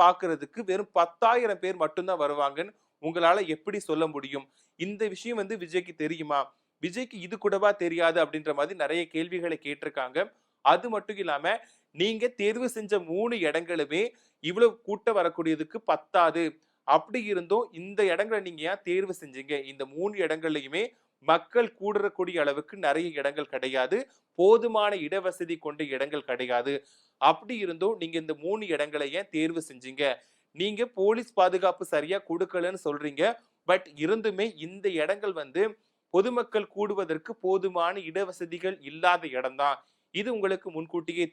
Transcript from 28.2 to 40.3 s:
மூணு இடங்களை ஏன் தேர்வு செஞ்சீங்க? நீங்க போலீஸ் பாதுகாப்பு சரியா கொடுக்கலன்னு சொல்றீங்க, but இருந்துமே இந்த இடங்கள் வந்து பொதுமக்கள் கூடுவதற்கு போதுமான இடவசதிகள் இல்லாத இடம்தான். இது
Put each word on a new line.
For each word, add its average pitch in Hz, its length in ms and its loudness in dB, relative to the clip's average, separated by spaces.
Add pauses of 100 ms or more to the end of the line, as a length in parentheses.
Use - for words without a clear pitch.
மூணு 214 220 -4
இடங்களை 147 440 -2
ஏன் 190 200 -6
தேர்வு 160 300 0
செஞ்சீங்க? 131 420 -8 (520)
நீங்க 202 260 -2 (160)
போலீஸ் 220 360 2
பாதுகாப்பு 185 520 4
சரியா 160 380 -2
கொடுக்கலன்னு 175 640 -4
சொல்றீங்க, 147 360 -2 (440)
but 185 180 4 (180)
இருந்துமே 208 440 0 (200)
இந்த 190 200 -6 (160)
இடங்கள் 196 380 -2
வந்து 143 220 -2 (500)
பொதுமக்கள் 220 600 0
கூடுவதற்கு 190 580 -4 (120)
போதுமான 185 520 0 (120)
இடவசதிகள் 180 720 -6
இல்லாத 165 460 2
இடம்தான். 131 500 -2 (360)
இது 208 180 -4